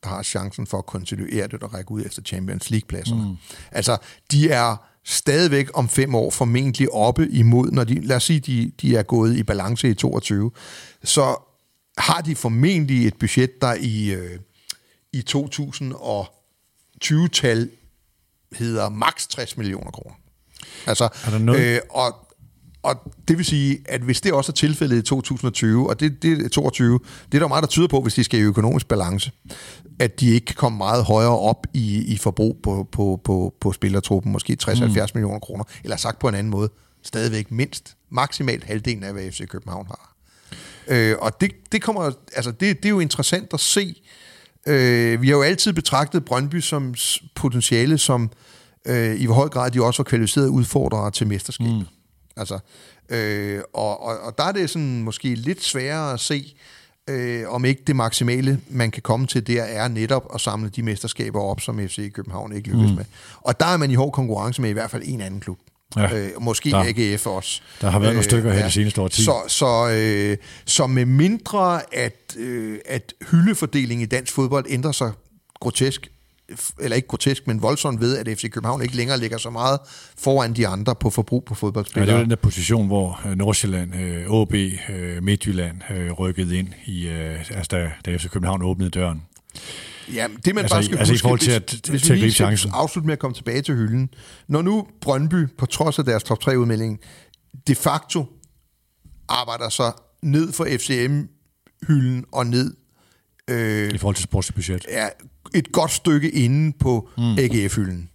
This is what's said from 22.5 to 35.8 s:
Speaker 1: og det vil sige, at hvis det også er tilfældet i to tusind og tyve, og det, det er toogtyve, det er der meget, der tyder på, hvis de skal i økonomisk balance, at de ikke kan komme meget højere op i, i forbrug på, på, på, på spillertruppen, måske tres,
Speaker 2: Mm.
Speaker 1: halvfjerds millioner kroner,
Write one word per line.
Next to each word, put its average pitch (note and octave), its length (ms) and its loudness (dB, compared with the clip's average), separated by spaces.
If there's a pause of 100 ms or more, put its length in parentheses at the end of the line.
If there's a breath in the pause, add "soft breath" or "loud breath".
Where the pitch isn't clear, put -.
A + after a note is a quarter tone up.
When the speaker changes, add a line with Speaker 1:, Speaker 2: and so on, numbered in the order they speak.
Speaker 1:
og C3+ 300 -4 (160)
det D#3+ 100 6
vil F3 60 -2
sige, C#3 400 2
at B2+ 160 -4
hvis B2 200 0
det G3 120 0
også C#3 200 0
er - 20 -6
tilfældet D3 440 2
i A2+ 40 0
to C3+ 180 0
tusind B2+ 280 -4
og A2 60 -4
tyve, A#2 340 2
og G#2+ 120 -2
det, D3 220 -2
det D#3+ 220 2
er - 40 -4
toogtyve, B2 520 2 (320 loud breath)
det C#3+ 60 4
er - 20 -
der D#3+ 80 2
meget, C#3 140 2
der D3+ 60 0
tyder E3 200 4
på, C3+ 140 2
hvis A2+ 120 0
de B2+ 100 2
skal A#2 160 2
i - 20 6
økonomisk G#2+ 460 2
balance, G2 420 -2 (680 loud breath)
at A#2 220 0
de B2 100 6
ikke A#2 160 4
kan - 100 -8
komme A2+ 220 0
meget A2 260 2
højere A2+ 340 4
op G#2+ 360 0
i, G#2+ 300 0
i A2+ 120 -2
forbrug G#2+ 460 0
på, G2 300 -2
på, F#2+ 320 0
på, F#2 360 0
på G2 120 0
spillertruppen, G2 600 0
måske G2 240 -2
tres, - 220 0
Speaker 2:
Mm. B2 40 2
Speaker 1:
halvfjerds A2 320 0
millioner G#2 240 -2
kroner, G2+ 260 -10 (200 loud breath)